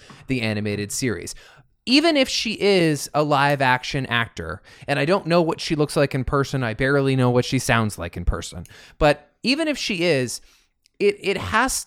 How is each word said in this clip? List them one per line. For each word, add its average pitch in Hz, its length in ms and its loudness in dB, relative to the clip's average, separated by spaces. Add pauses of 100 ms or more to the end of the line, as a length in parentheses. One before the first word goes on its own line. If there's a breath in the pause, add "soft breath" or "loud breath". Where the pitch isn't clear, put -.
(260 loud breath)
the 127 160 -2
animated 104 500 -2
series. 98 420 -4 (520 loud breath)
Even 302 300 4
if 262 120 2
she - 320 -4
is 170 540 2
a 151 80 2
live 143 400 2
action 127 440 0
actor, 101 540 -4 (260 loud breath)
and 139 120 0
I 143 60 0
don't 180 220 0
know 170 140 4
what 165 200 -2
she - 160 -4
looks 147 200 0
like 143 180 2
in 131 100 -2
person, 139 380 -2
I 110 120 -4
barely 135 420 2
know 123 140 4
what 123 140 4
she 135 140 0
sounds 113 380 0
like 87 200 -8
in 87 80 -8
person, 85 420 -6 (320 loud breath)
but 147 320 2 (120)
even 285 260 0
if 294 100 -2
she 175 240 -4
is, 135 380 0 (580 soft breath)
it, 202 220 2
it 190 180 -2
has, - 480 -2